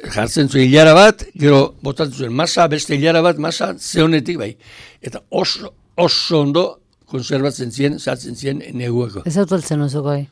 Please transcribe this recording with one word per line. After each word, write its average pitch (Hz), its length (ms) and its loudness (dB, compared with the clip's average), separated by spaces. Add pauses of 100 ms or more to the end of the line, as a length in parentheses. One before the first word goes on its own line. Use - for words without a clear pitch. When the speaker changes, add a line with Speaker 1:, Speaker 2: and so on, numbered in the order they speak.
Speaker 1:
jartzen 117 460 -2
zuen 135 180 2
ilara 156 280 8
bat, 208 280 6 (100)
gero 143 460 4
botatzen 139 400 -6
zuen 123 160 -8
masa, 165 340 2
beste 151 280 -6
ilara 160 260 2
bat, 170 160 2
masa, 160 360 -4
ze - 280 -2
honetik, 160 360 0
bai. 107 120 -8 (480)
Eta 123 280 -14
oso, - 460 -6 (200)
oso 170 500 0
ondo 143 220 0 (460)
kontserbatzen 131 640 -6
ziren, 143 260 -2
sartzen 127 380 -8
ziren 135 240 -8 (120)
neguako. 120 520 -4
Speaker 2:
Ez 160 120 -4
dut 190 160 0
altzen 156 280 -2
oso, 147 220 -4
bai. 143 300 -4